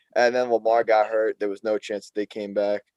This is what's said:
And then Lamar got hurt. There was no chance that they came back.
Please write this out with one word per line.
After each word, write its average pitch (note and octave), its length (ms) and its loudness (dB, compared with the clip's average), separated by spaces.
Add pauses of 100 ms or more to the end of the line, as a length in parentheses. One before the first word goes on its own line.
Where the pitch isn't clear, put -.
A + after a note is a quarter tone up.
(160)
And B2 180 4
then B2+ 160 0
Lamar A2+ 340 2
got G#2+ 240 4
hurt. A2 320 -2
There G#2+ 80 -2
was G2 160 -8
no G#2+ 140 -2
chance G2+ 300 -8
that - 80 -20
they G#2+ 100 -4
came G2+ 300 -10
back. G#2 260 -2 (160)